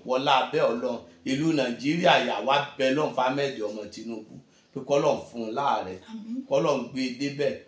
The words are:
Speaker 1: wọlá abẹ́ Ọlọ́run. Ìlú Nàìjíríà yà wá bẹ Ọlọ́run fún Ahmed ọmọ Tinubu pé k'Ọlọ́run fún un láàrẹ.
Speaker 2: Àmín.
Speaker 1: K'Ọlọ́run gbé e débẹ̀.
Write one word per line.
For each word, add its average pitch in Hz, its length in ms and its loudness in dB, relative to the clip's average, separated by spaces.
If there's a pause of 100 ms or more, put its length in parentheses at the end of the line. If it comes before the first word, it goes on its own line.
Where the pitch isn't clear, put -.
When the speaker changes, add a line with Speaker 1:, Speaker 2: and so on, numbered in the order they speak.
Speaker 1:
wọlá 135 360 0
abẹ́ 139 240 0
Ọlọ́run. 120 360 0 (240)
Ìlú 135 280 0
Nàìjíríà 147 720 4
yà 120 180 0
wá 131 160 2 (160)
bẹ 135 160 0
Ọlọ́run 139 240 2
fún 127 120 0
Ahmed 139 340 0
ọmọ 107 280 -6
Tinubu 110 500 -12 (400)
pé 139 40 -8
k'Ọlọ́run 143 400 2
fún - 220 -10
un 110 100 -6
láàrẹ. 110 460 0
Speaker 2:
Àmín. 220 440 -12
Speaker 1:
K'Ọlọ́run 139 420 2
gbé 123 180 -6
e 127 100 -2
débẹ̀. 139 420 -2 (140)